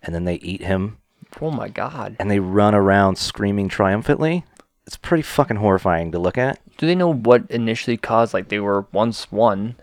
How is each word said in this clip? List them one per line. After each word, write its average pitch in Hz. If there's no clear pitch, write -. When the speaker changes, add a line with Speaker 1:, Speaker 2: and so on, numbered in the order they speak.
Speaker 1:
And 82
then 85
they 87
eat 90
him. 95
Speaker 2:
Oh 160
my 123
God. 107
Speaker 1:
And 101
they 101
run 101
around 98
screaming 101
triumphantly. 139
It's -
pretty 165
fucking -
horrifying 92
to 87
look 90
at. 131
Speaker 2:
Do 156
they 170
know 175
what 120
initially 117
caused, 117
like, 95
they 104
were 101
once 110
one 107